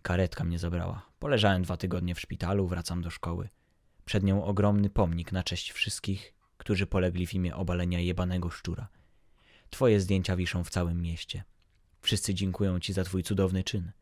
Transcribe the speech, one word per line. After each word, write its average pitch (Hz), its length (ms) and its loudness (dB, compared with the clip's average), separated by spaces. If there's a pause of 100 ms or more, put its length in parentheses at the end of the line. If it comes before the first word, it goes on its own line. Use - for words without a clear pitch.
Karetka 90 420 0
mnie 85 160 -2
zabrała. 85 500 -4 (100)
Poleżałem 104 440 2
dwa 87 140 -4
tygodnie 90 380 -2
w - 40 -10
szpitalu, 95 480 -2
wracam 87 340 -4
do 85 80 -4
szkoły. 87 400 -6 (560)
Przed 101 180 0
nią 98 220 4
ogromny 101 440 4
pomnik 85 420 0
na 92 120 -2
cześć - 280 -6
wszystkich, - 640 -4 (240)
którzy 98 300 0
polegli 90 400 2
w - 60 -10
imię 90 220 0
obalenia 87 440 0
jebanego 90 500 0
szczura. - 380 -8 (840)
Twoje 110 300 6
zdjęcia 92 360 2
wiszą 90 280 0
w - 60 -6
całym 87 320 0
mieście. 85 420 -6 (580)
Wszyscy 104 320 0
dziękują 92 460 0
ci 95 140 -4
za 92 100 0
twój 92 200 -2
cudowny 95 400 2
czyn. 87 280 -4 (100)